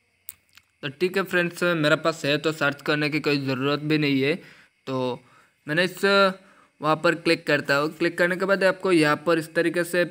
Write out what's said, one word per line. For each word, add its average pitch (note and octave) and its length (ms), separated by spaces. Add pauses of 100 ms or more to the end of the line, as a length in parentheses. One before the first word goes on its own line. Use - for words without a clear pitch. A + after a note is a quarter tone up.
(840)
तो D3 80
ठीक F3+ 260
है G3 80
फ्रेंड्स, F3 380
मेरे D#3+ 360
पास D#3+ 260
है C#3+ 140
तो D#3 140
सर्च C#3+ 300
करने D3+ 280
की D3+ 100
कोई D3 180
ज़रूरत C3+ 440
भी D3+ 160
नहीं C#3 240
है। D3 120 (520)
तो B2+ 340 (460)
मैंने D#3+ 180
इस F3+ 200 (760)
वहाँ D3+ 160
पर E3 200
क्लिक E3 300
करता C#3+ 300
हूँ। D3+ 220
क्लिक E3+ 200
करने F3+ 180
के F#3+ 80
बाद G3 200
आपको F#3 280
यहाँ D3+ 340
पर E3 120
इस D#3 160
तरीके E3+ 300
से F3 260